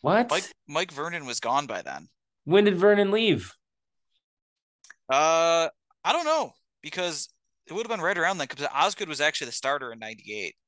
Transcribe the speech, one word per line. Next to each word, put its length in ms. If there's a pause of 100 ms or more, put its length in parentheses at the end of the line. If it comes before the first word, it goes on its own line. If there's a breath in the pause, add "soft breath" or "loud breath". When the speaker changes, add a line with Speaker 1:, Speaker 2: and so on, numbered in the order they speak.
Speaker 1:
What? 300
Speaker 2:
Mike, 200 (160)
Mike 240
Vernon 340
was 140
gone 280
by 140
then. 280 (360)
Speaker 1:
When 180
did 140
Vernon 340
leave? 420 (1500)
Speaker 2:
Uh, 600 (340)
I 80
don't 140
know, 280 (280)
because 480 (380)
it 60
would 120
have 100
been 80
right 140
around 220
then, 80
'cause 260
Osgood 360
was 120
actually 240
the 60
starter 400
in 80
ninety-eight. 560 (120)